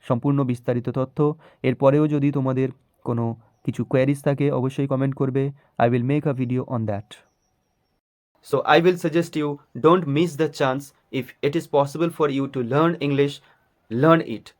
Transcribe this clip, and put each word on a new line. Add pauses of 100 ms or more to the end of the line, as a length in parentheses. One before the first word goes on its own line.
সম্পূর্ণ (120)
বিস্তারিত (120)
তথ্য। (500)
এরপরেও (100)
যদি (100)
তোমাদের (400)
কোনো (400)
কিছু (100)
কোয়েরিজ (100)
থাকে (120)
অবশ্যই
কমেন্ট
করবে, (420)
I
will
make
a
video (120)
on (100)
that। (1400)
So (200)
I
will
suggest (120)
you (380)
don't (120)
miss (120)
the (100)
chance, (360)
if (200)
it
is (100)
possible
for
you (100)
to (140)
learn (140)
English, (560)
learn (160)
it (140)